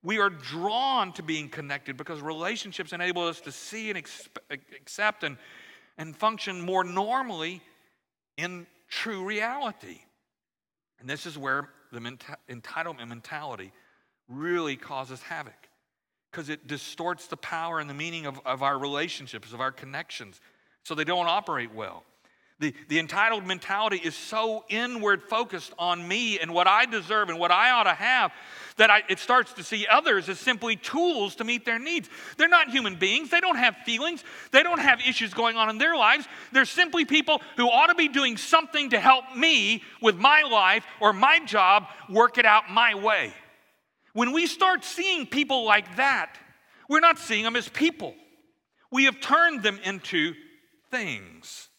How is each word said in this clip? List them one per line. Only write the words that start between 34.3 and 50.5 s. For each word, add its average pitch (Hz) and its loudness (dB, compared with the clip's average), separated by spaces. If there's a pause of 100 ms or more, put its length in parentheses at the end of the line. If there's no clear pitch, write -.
They 269 8
don't 339 0
have 254 4
issues 226 0
going 226 2
on 220 2
in 214 -6
their 320 2
lives. 254 4 (260)
They're 262 4
simply 339 2
people 302 2 (140)
who 240 4
ought 262 6
to 349 4
be 330 2
doing 254 0
something 294 0
to 220 4
help 254 4
me 233 2 (180)
with 214 4
my 285 6
life 220 4 (140)
or 208 6
my 269 4
job, 202 4 (200)
work 226 4
it 233 6
out 214 6
my 226 4
way. 196 0 (800)
When 240 0
we 330 0
start 370 0
seeing 349 -4
people 262 -2
like 208 2
that, 247 0 (500)
we're 302 4
not 330 6
seeing 214 -2
them 226 -2
as 233 -4
people. 254 -2 (800)
We 262 4
have 269 2
turned 311 2
them 202 -2
into 175 -2 (560)